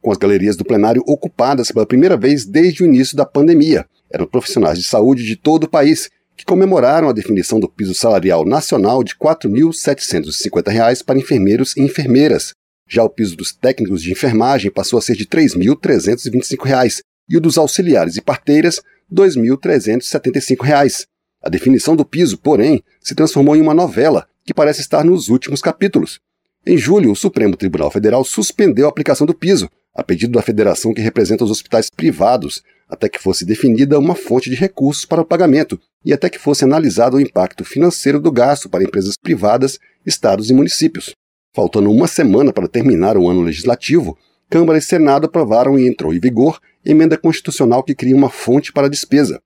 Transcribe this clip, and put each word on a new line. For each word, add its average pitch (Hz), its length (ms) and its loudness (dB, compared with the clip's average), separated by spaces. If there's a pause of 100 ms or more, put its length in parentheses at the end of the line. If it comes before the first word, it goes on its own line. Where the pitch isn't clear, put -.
com 113 80 -2
as 98 80 -2
galerias 101 380 2
do 101 80 -8
plenário 113 420 2
ocupadas 135 640 -2
pela 107 160 0
primeira 160 300 4
vez 127 280 0
desde 156 380 0
o 180 40 4
início 131 300 2
da 147 80 0
pandemia. 151 640 2 (240)
Eram 87 160 -4
profissionais 95 520 -2
de 90 60 -8
saúde 123 380 2
de 110 140 -6
todo 156 280 0
o 160 40 -8
país 151 420 0 (260)
que - 80 -20
comemoraram 165 640 2
a 127 40 0
definição 107 480 -2
do 95 80 -2
piso 95 260 -6
salarial 92 500 2
nacional 123 600 0
de - 100 -10
quatro 156 340 -2
mil 147 240 0
setecentos 82 680 -6
e - 20 -8
cinquenta 87 300 -4
reais 117 300 0
para 131 160 -2
enfermeiros 120 580 0
e 135 60 0
enfermeiras. 135 680 0 (360)
Já 117 160 0
o 107 60 0
piso 95 260 -6
dos - 160 -10
técnicos 101 500 -2
de 87 80 -8
enfermagem 113 640 0
passou 110 260 -2
a 107 40 0
ser 120 120 -2
de 104 120 -8
três 160 280 2
mil 95 220 0
trezentos 175 480 -2
e 123 60 -8
vinte 127 140 -2
e - 40 -12
cinco - 160 -8
reais 127 360 0 (280)
e 165 80 0
o 165 40 4
dos 156 160 0
auxiliares 135 600 0
e 107 60 -8
parteiras, 151 600 0 (260)
dois 180 280 2
mil 120 200 0
trezentos 123 520 -2
e - 20 -10
setenta 139 280 -2
e 131 40 -4
cinco 127 220 -2
reais. 143 420 0 (340)
A - 80 -8
definição 127 460 2
do 151 100 2
piso, 156 320 -2
porém, 143 460 2 (180)
se - 140 -10
transformou 147 400 2
em 156 60 6
uma 160 120 2
novela, 151 540 0 (240)
que - 40 -4
parece 147 260 0
estar 151 240 -2
nos 170 240 2
últimos 127 340 -2
capítulos. - 560 -2 (480)
Em 175 100 4
julho, 139 360 2
o - 20 0
Supremo 107 420 0
Tribunal 78 320 -4
Federal 101 360 0
suspendeu 160 640 0
a - 20 2
aplicação 147 360 -2
do 160 80 0
piso, 165 380 -2 (240)
a - 80 -8
pedido 110 300 -4
da 113 100 0
federação 107 500 0
que 107 80 -6
representa 110 440 -2
os 104 80 -2
hospitais - 360 -4
privados, 104 760 -2 (240)
até - 200 -6
que - 140 -10
fosse 90 220 -4
definida 123 520 0
uma 160 200 0
fonte 127 340 -4
de 127 60 -4
recursos 143 480 -4
para 170 160 -2
o 160 40 0
pagamento 160 540 0 (260)
e - 80 0
até 185 160 -2
que - 80 -8
fosse 143 280 -2
analisado 131 520 2
o 139 40 4
impacto 92 440 -4
financeiro 147 540 -2
do 151 140 0
gasto 131 360 0
para 92 140 -2
empresas 95 340 -4
privadas, 123 640 -2 (260)
estados 110 460 -2
e - 20 6
municípios. 143 600 0 (400)
Faltando 101 380 0
uma 160 160 2
semana 127 440 2
para 92 140 -4
terminar 110 500 0
o 87 120 2
ano 90 140 2
legislativo, 104 760 -2 (320)
Câmara 160 280 2
e 147 40 -2
Senado 151 440 2
aprovaram 135 520 2
e 127 80 2
entrou 110 260 -2
em 87 60 -2
vigor 123 400 0 (260)
emenda 156 320 4
constitucional 135 680 -2
que 139 100 -6
cria 131 220 0
uma 135 120 4
fonte - 440 -2
para 143 160 0
a - 20 0
despesa. 139 560 -2